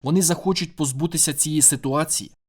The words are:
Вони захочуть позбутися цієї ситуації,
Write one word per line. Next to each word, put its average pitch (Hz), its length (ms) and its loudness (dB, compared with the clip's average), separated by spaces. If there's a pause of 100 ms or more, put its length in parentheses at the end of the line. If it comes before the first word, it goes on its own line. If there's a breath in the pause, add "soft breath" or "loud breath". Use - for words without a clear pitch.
Вони 165 200 2
захочуть 175 540 -2
позбутися 151 580 -2
цієї 151 280 0
ситуації, 143 680 2 (180)